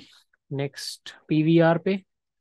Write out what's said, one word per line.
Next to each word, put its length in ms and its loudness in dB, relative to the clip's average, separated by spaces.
next 640 -10
पीवीआर 500 4
पे। 180 -4